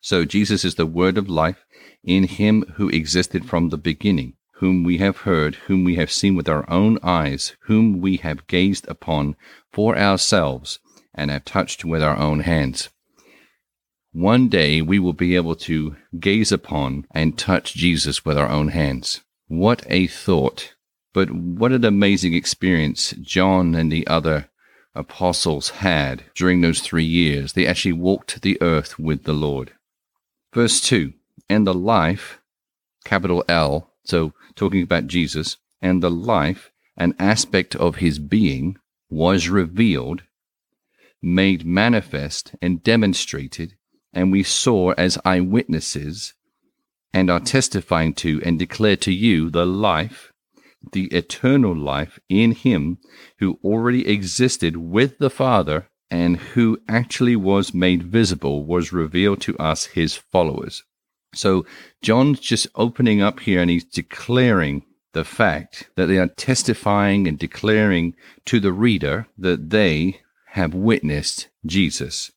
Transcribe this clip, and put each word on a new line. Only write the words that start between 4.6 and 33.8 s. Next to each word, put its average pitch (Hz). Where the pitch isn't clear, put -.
we 87
have 98
heard, 78
whom 92
we 87
have 82
seen 98
with 82
our 76
own 101
eyes, 78
whom 110
we 95
have -
gazed 92
upon 73
for 107
ourselves 90
and 73
have 71
touched -
with 82
our 76
own 76
hands. 73
One 113
day 80
we 92
will 87
be 90
able 82
to 78
gaze 101
upon 71
and 80
touch -
Jesus 78
with 73
our 71
own 76
hands. 71
What 95
a 92
thought. -
But 95
what 87
an 127
amazing 101
experience 85
John 92
and 80
the 80
other 78
apostles 78
had 73
during 90
those 82
three 82
years. 76
They 78
actually 87
walked 90
the 98
earth 80
with 78
the 78
Lord. 71
Verse 120
two, 80
"And 104
the 95
life," 92
capital 90
L, 80